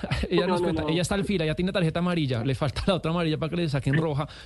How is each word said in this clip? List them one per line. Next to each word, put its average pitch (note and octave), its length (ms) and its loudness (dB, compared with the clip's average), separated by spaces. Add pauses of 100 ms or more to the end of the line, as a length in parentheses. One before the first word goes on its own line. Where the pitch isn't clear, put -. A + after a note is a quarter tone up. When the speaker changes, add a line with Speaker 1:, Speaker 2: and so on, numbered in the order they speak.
(120)
Speaker 1:
<laughs> - 180 0
ella F3 120 4
Speaker 2:
No, F3+ 60 0
Speaker 1:
nos F3+ 120 2
Speaker 2:
no, F3+ 60 0
Speaker 1:
cuenta, D#3+ 160 0
Speaker 2:
no. D3+ 80 -2
Speaker 1:
ella E3 100 2
está F#3+ 140 -2
al G3+ 100 0
fila, F3 220 0
ya D#3 80 0
tiene F3+ 180 0
tarjeta E3+ 280 0
amarilla, D3+ 440 0
le C3 100 0
falta - 320 -2
la G3 80 4
otra D#3+ 160 -2
amarilla E3 280 0
para D#3 120 -2
que E3 60 -4
le E3+ 140 0
saquen C3+ 260 0
roja. D#3 320 0 (180)